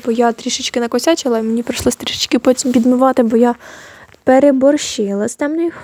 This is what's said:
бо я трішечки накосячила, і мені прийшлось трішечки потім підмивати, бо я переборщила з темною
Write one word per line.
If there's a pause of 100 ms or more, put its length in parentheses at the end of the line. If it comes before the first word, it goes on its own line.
бо
я
трішечки
накосячила,
і
мені
прийшлось
трішечки
потім
підмивати,
бо
я (680)
переборщила
з
темною (120)